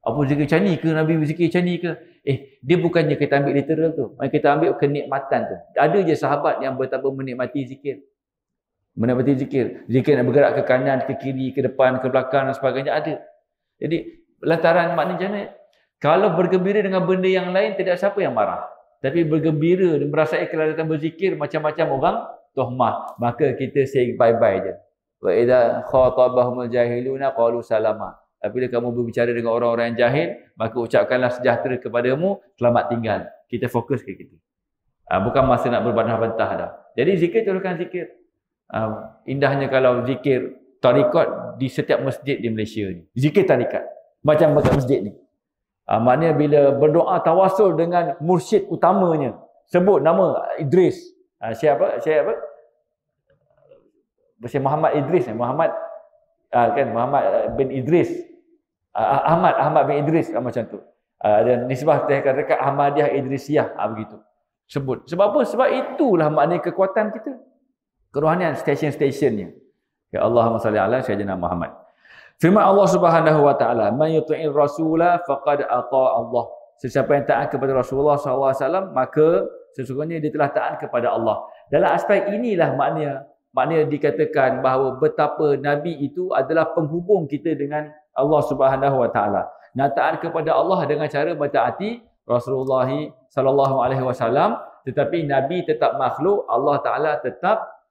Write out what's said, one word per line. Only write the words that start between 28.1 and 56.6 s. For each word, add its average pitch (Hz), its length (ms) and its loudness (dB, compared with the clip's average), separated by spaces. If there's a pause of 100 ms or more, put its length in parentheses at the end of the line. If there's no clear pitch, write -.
Apabila 123 240 -4
kamu 120 240 -2
berbicara 120 400 -2
dengan 117 240 -2
orang-orang 117 400 0
yang 120 160 2
jahil, 160 240 -2 (240)
maka 113 160 -4
ucapkanlah 127 560 0
sejahtera 123 480 -2
kepadamu, 131 640 -2 (160)
selamat 120 320 2
tinggal. 110 320 -4 (240)
Kita 120 240 -6
fokus 120 320 -4
ke - 160 -14
kita. - 160 -20 (720)
Ah, 95 160 0
bukan 127 240 0
masa 123 240 0
nak 113 160 -2
berbantah-bantah 113 640 -2 (100)
dah. 87 120 -8 (280)
Jadi 170 240 2
zikir, 214 240 0
teruskan 185 320 -4
zikir. 175 320 -8 (560)
Ah, 110 560 -6
indahnya 139 480 0
kalau 127 320 2
zikir 131 560 -2 (240)
tarikat 139 720 2
di 127 160 -4
setiap 147 320 -2
masjid 135 320 -4
di 113 160 -4
Malaysia 107 320 -4
ni. 90 320 -10
Zikir 151 320 2
tarikat. 123 400 0 (400)
Macam 151 320 4
dekat - 160 4
masjid 131 320 2
ni. - 80 -12 (720)
Ah, 107 160 0
maknanya 147 320 4
bila 147 260 4 (140)
berdoa 165 480 2
tawasul 185 560 4
dengan 170 400 0
mursyid 180 480 0
utamanya, 170 720 0 (320)
sebut 180 320 4
nama 175 560 2
Idris. 160 400 2 (400)
Ah, 113 160 -8
Syekh 147 240 2
apa? 190 80 2 (160)
Syekh 151 240 2
apa? 226 60 -2 (2250)
Syekh 143 80 -2
Muhammad 147 400 0
Idris 143 320 0
ni. 107 40 -8
Muhammad, 127 360 0 (800)
ah, 117 240 2